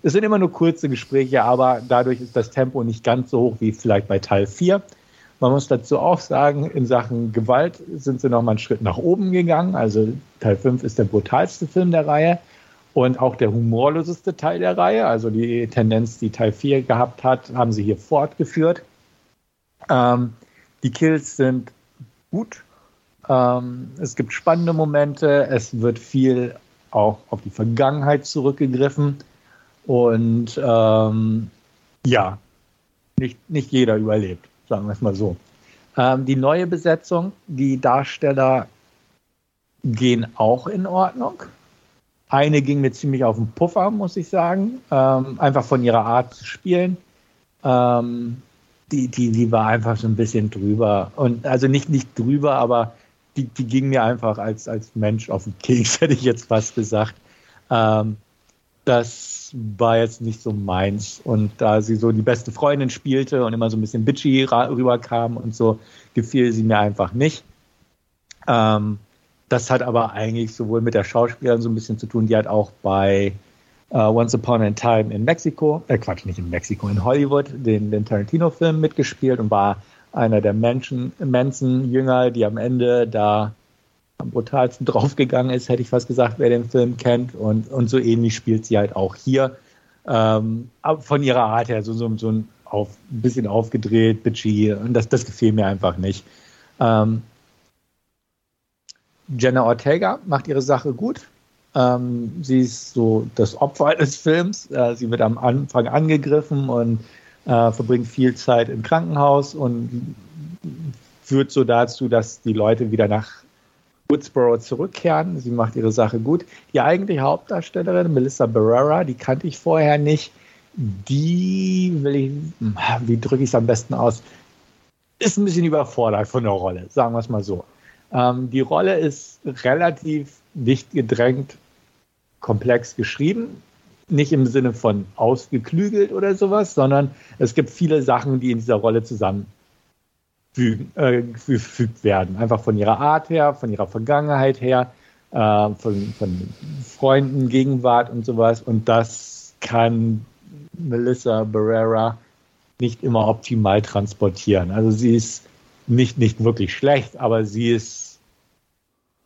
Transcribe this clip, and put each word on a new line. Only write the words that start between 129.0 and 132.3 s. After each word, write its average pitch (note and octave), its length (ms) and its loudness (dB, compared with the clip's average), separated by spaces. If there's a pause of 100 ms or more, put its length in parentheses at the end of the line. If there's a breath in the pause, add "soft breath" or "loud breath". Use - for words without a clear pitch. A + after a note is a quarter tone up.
relativ D3+ 920 -2 (160)
dicht C3 380 0
gedrängt B2+ 640 0 (800)